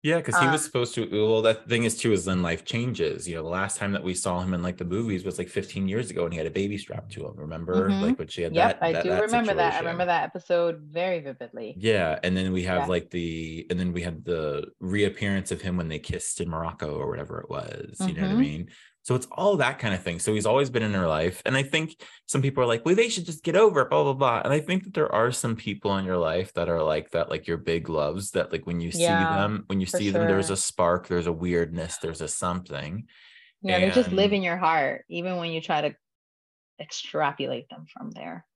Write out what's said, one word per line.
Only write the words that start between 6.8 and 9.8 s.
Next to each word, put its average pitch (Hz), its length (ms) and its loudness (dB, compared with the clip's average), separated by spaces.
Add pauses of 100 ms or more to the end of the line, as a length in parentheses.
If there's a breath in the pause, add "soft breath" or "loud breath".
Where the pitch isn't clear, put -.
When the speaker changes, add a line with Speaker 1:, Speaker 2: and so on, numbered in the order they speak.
Speaker 1:
to - 120 -10
him, 73 100 -10
remember? 82 540 -2
Speaker 2:
Mm-hmm. 98 140 2
Speaker 1:
Like, 247 160 0
when 78 80 -6
she - 160 -6
had 160 100 -2
Speaker 2:
Yep, 175 260 4
Speaker 1:
that, - 40 2
Speaker 2:
I 165 100 2
Speaker 1:
that, - 100 0
Speaker 2:
do 180 60 0
Speaker 1:
that 185 120 2
Speaker 2:
remember 220 340 2
that. 170 180 2
I - 40 0
Speaker 1:
situation. 165 80 -2